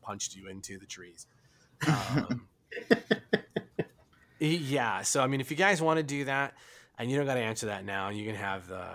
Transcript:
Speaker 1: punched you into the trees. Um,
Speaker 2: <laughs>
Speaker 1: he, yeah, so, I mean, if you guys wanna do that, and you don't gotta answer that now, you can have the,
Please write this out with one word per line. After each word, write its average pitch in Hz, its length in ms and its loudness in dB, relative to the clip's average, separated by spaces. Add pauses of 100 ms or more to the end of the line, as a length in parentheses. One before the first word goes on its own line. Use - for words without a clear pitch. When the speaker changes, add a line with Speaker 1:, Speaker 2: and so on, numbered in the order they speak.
Speaker 1:
punched 101 340 -8
you 95 120 -16
into 95 300 -12
the 98 80 -20
trees. - 400 -16 (600)
Um, 127 640 0
Speaker 2:
<laughs> - 40 -20 (1800)
Speaker 1:
he, 156 180 2
yeah, 131 460 0
so, 139 200 2
I 131 60 4
mean, 135 120 2
if 127 100 -4
you 151 60 -4
guys 190 240 6
wanna 160 220 4
do 143 220 -2
that, 139 300 0 (440)
and 120 120 0
you 139 60 2
don't 143 100 2
gotta 131 140 2
answer 110 260 -2
that 101 180 -4
now, 98 260 -2
you 104 140 -6
can 107 100 -4
have 98 320 -4
the, 92 280 -8